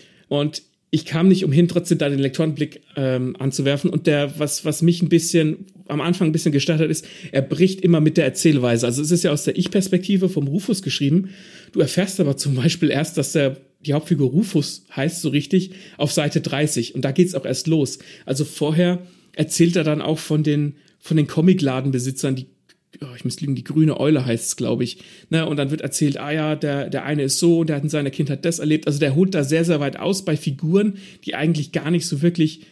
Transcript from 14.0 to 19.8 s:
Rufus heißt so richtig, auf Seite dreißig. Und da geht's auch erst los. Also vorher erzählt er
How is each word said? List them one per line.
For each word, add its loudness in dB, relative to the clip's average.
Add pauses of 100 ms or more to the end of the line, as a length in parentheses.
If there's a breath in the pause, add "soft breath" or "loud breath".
Rufus -2 (100)
heißt -4
so -2
richtig, 0 (260 loud breath)
auf 0
Seite 0
dreißig. -2
Und -4
da 0
geht's 4
auch 0
erst -4
los. 2 (300 loud breath)
Also -2
vorher 0 (340 loud breath)
erzählt 2
er 2